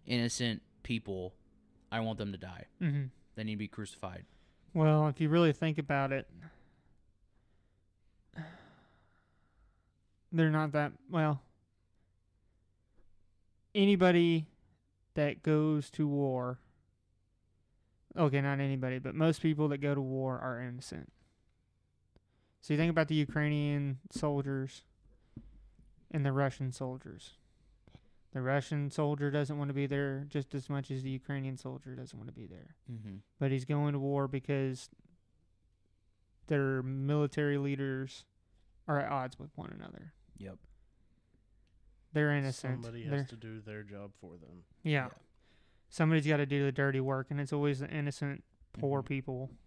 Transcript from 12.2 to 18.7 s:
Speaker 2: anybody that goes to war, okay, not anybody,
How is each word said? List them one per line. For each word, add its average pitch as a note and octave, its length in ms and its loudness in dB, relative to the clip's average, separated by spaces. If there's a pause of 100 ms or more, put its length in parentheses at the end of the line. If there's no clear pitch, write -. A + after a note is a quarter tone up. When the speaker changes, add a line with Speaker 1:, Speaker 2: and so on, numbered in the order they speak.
Speaker 2:
anybody F3 720 8 (680)
that D3 280 0
goes D3+ 480 4
to D3+ 160 0
war, C3 520 0 (1600)
okay, C#3+ 240 4
not C#3 200 0
anybody, C3 380 -2